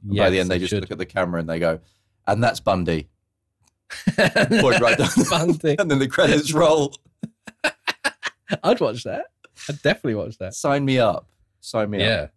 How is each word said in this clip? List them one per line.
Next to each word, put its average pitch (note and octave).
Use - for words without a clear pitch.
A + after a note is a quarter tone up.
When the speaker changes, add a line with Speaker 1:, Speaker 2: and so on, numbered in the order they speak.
Speaker 1:
And G2+
by G2
the F#2+
Speaker 2:
Yes, F#2
Speaker 1:
end, F2+
they F#2
Speaker 2:
they -
Speaker 1:
just F2+
Speaker 2:
should. G2+
Speaker 1:
look F#2
at E2+
the F#2
camera F2+
and D#2+
they E2
go, E2
"And G#2
that's A#2
Bundy." E2
Speaker 2:
<laughs> -
Speaker 1:
Point G3
right A2+
down. -
Speaker 2:
Bundy. D#3+
Speaker 1:
<laughs> -
And F3+
then C#3
the C3+
credits D3+
roll. D#3
Speaker 2:
<laughs> -
I'd A#3
watch A#2+
that. -
I'd D3
definitely C#3+
watch G#2
that. F#2+
Speaker 1:
Sign C#3+
me C3
up. G#2
Sign G#2+
me G2+
up. F#2+
Speaker 2:
Yeah. G2+